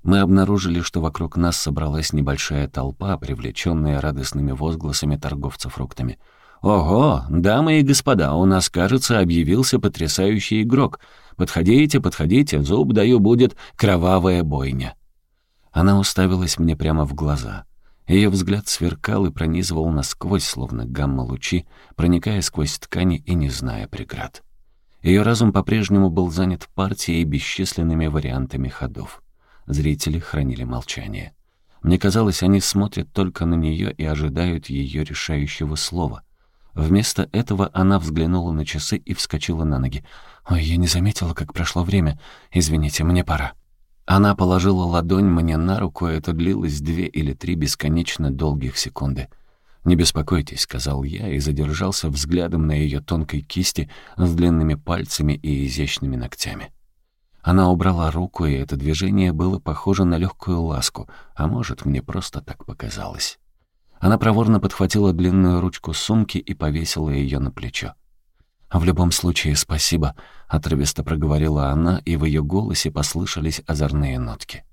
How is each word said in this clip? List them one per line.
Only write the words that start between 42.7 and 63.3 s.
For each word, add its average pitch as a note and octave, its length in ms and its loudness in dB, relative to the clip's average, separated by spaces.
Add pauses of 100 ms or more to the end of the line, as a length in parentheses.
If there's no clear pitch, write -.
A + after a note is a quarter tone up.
мне F2 180 4
пора». - 300 -4 (600)
Она G2+ 220 6
положила F#2 520 4
ладонь F2 400 2
мне E2 300 2
на F2+ 220 0
руку, F2+ 300 -4
и D#2+ 40 -2
это D#2 200 -4
длилось E2 480 -2
две E2 260 -2
или D2+ 260 -4
три E2 220 -6
бесконечно D#2 800 -2
долгих C#2 440 -2
секунды. - 520 -6 (560)
«Не F2 100 6
беспокойтесь», — D#2+ 680 0
сказал C2+ 420 -4
я D#2 240 -6
и D2 100 -2
задержался D2+ 680 -2
взглядом D#2+ 580 0
на D2+ 60 2
её D2 280 0
тонкой D#2 420 -4
кисти - 460 -4 (280)
с F2 180 2
длинными E2 400 4
пальцами D2+ 600 -2
и D2 300 -2
изящными C2+ 520 -4
ногтями. - 560 -10 (680)
Она F2+ 300 4
убрала F2 400 2
руку, E2+ 360 -4
и D2 60 2
это C2+ 240 -4
движение F2 560 0
было F2+ 280 -2
похоже F#2+ 440 0
на E2+ 140 2
лёгкую F2+ 420 -2
ласку, D#2 480 -6 (280)
а D2+ 100 -2
может, G2+ 380 -4
мне C#2 180 0
просто - 380 -8
так - 260 -18
показалось. - 720 -10 (600)